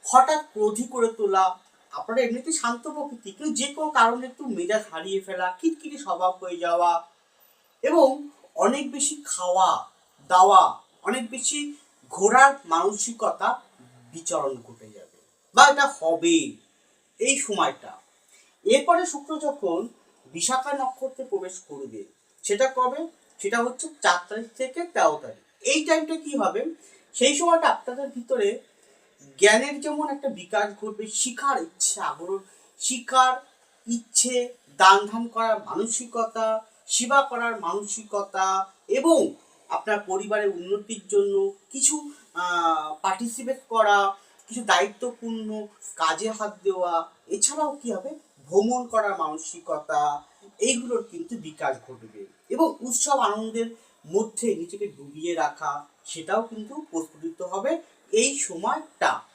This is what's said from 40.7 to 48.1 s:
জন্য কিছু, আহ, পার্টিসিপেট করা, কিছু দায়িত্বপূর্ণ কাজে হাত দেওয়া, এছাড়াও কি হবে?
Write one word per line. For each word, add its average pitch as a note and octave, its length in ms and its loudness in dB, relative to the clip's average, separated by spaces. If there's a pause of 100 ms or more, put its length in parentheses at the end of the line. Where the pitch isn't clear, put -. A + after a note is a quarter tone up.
জন্য G3 440 0 (180)
কিছু, C#4 400 -2 (240)
আহ, E3+ 680 0
পার্টিসিপেট A#3 640 -4
করা, G3+ 480 4 (320)
কিছু A3 160 -10
দায়িত্বপূর্ণ G#3+ 1040 -2 (300)
কাজে D#3+ 340 -2
হাত G#3 320 -8
দেওয়া, F3 460 0 (180)
এছাড়াও D4 500 -2
কি A#3+ 160 -8
হবে? G3 180 -8 (360)